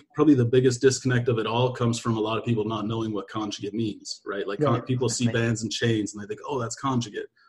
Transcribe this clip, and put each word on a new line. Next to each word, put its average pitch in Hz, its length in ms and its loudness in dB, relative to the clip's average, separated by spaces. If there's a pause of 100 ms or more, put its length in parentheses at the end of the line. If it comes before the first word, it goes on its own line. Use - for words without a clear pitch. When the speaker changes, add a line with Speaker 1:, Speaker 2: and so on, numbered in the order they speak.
(140)
Speaker 1:
probably 151 220 6
the 123 100 4
biggest 127 340 4
disconnect 127 480 2
of 117 120 2
it 107 80 -2
all 123 260 2
comes 117 240 0
from 117 200 0
a - 20 0
lot 110 180 0
of 104 80 -6
people 107 200 0
not 107 200 -4
knowing 113 280 -2
what 98 160 -6
conjugate 107 440 -6
means, 107 540 -6
right? 101 200 -4
Like, 101 120 -6
con-, 143 160 2
Speaker 2:
Right. 120 100 -4
Speaker 1:
people 127 240 0
see - 140 -2
Speaker 3:
Exactly. 117 180 2
Speaker 1:
bands 113 220 0
and 104 80 -6
chains 110 420 0
and 107 80 -12
they 101 60 -12
think, 107 200 -10
"Oh, 135 120 -4
that's 113 160 -6
conjugate," 117 500 -4 (240)